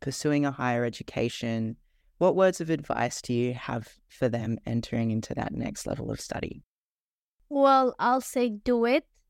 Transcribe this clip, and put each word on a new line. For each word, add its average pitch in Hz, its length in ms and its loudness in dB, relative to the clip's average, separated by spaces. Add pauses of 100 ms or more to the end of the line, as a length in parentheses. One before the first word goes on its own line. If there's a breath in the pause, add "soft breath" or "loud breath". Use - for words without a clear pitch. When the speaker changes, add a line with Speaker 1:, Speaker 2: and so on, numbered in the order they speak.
Speaker 1:
pursuing 147 440 0
a 139 60 2
higher 123 340 0
education? 113 920 -4 (420)
What 175 180 4
words 185 240 4
of 165 100 -4
advice 127 520 -2
do - 100 -4
you 123 220 0
have 120 340 -8 (200)
for - 200 -2
them 117 380 -2
entering 113 440 -2
into 110 240 -2
that - 180 -4
next - 340 -6
level 113 240 -6
of 113 100 -6
study? - 420 -8 (840)
Speaker 2:
Well, 269 500 6
I'll 247 220 2
say 240 300 0
do 233 340 0
it. 262 200 2 (260)